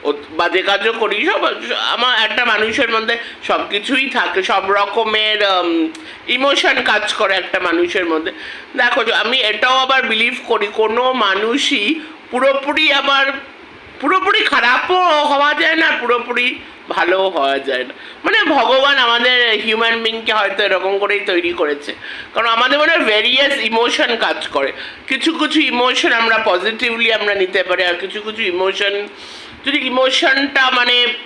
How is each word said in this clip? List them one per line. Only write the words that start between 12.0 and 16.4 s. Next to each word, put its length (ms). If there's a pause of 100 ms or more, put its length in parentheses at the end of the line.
পুরোপুরি 640
আবার, 320 (760)
পুরোপুরি 400
খারাপও 840
হওয়া 280
যায় 220
না, 240
পুরোপুরি 600 (300)